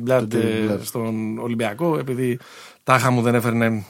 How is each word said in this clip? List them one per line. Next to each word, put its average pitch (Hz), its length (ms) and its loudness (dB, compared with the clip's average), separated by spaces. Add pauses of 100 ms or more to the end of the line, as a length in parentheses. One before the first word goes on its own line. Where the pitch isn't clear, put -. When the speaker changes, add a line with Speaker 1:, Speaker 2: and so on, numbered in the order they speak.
Speaker 1:
Τον 127 260 2
David - 20 -6 (360)
Speaker 2:
ε, 104 40 0
Speaker 1:
Blatt. 98 80 -4
Speaker 2:
στον 113 560 -6
Ολυμπιακό, 117 600 -2
επειδή 127 400 -2 (460)
τάχα 127 260 4
μου 123 120 2
δεν 120 120 4
έφερνε, 113 560 0